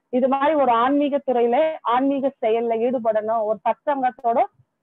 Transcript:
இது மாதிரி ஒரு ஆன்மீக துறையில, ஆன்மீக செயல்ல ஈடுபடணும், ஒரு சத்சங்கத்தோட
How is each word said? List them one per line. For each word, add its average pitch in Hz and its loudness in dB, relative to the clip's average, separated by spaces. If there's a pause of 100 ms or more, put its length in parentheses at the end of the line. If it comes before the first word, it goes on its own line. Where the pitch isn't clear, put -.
இது 254 0
மாதிரி 277 2
ஒரு 269 2
ஆன்மீக 277 2
துறையில, 240 2 (240)
ஆன்மீக 269 0 (100)
செயல்ல 233 0
ஈடுபடணும், 226 -2
ஒரு 214 -2
சத்சங்கத்தோட 247 -2 (440)